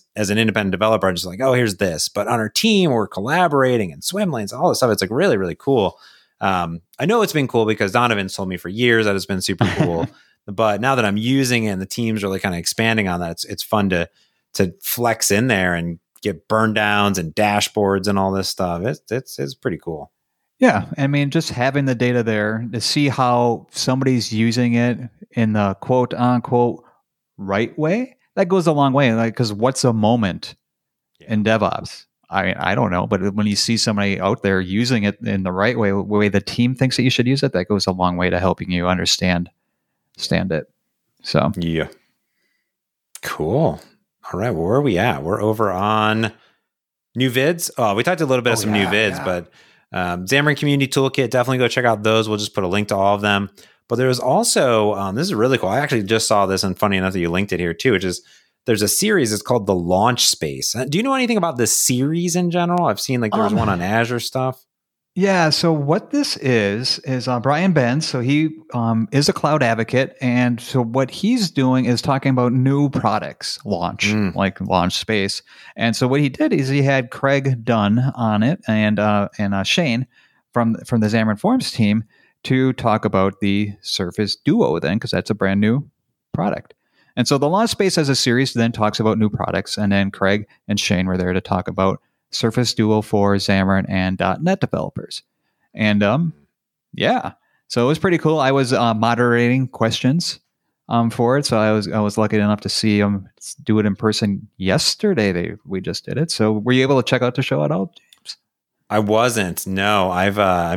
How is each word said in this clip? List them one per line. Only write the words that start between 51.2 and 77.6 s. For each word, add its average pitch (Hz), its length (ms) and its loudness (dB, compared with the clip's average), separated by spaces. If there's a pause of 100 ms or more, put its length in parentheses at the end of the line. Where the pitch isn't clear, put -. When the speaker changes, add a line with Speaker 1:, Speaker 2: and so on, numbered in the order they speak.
Speaker 1:
definitely 127 280 0
go 123 100 2
check 123 160 -2
out 107 180 2
those. 110 260 2
We'll 107 100 -2
just 104 160 -6
put 98 100 -2
a 90 40 0
link 101 200 -2
to 101 80 -2
all 98 180 2
of 101 60 -2
them. 101 300 0 (360)
But 120 100 -4
there 131 120 2
was 123 100 0
also, 123 760 2
um, 98 200 -4
this 107 120 -2
is - 80 -4
really 120 240 2
cool. 92 100 -2
I 110 100 0
actually 139 240 0
just 107 240 0
saw 101 200 2
this, 95 180 0
and 92 120 -2
funny 101 200 0
enough 92 160 0
that 95 80 -2
you 85 100 0
linked 95 220 -2
it 87 80 -2
here 85 140 -2
too, 131 180 0
which 92 100 2
is 90 200 -4 (440)
there's 110 140 0
a 101 80 0
series. 190 420 0
It's 104 120 -4
called 113 240 -2
The 101 80 2
Launch 92 520 2
Space. - 480 -4
Uh, 131 120 -6
do 143 100 -2
you 226 80 0
know 269 80 0
anything 240 240 0
about 165 220 -2
this 113 200 2
series 160 560 0
in 175 160 0
general? 175 360 0
I've 101 120 0
seen, 127 220 -2
like, 107 120 -2
there 110 100 0
was 104 100 0
Speaker 2:
Um, 104 60 2
Speaker 1:
one 110 100 2
on 90 140 0
Azure 117 380 0
stuff. 131 440 -6 (520)
Speaker 2:
Yeah, 180 340 2
so 165 220 2
what 151 380 0
this 285 280 -2
is, 117 640 0
is, 127 240 -4
uh, 123 100 0
Brian 151 340 2
Benz, 139 320 2
so - 140 -4
he, 147 320 2 (220)
um, 113 400 0
is 143 160 2
a 190 40 2
cloud 151 300 0
advocate, 117 580 0
and 123 400 2
so 127 220 -2
what 127 260 0
he's 214 440 0
doing 131 320 2
is 120 180 0
talking 135 280 0
about 123 220 2
new 139 380 2
products - 720 -4
launch, 104 440 -2
Speaker 1:
Mm. 104 260 0
Speaker 2:
like 98 260 -2
launch 90 340 2
space. 98 460 -2 (360)
And 113 180 0
so 127 140 0
what 139 120 2
he 139 80 2
did 294 240 -2
is 143 160 0
he 139 140 2
had 135 300 0
Craig 135 520 0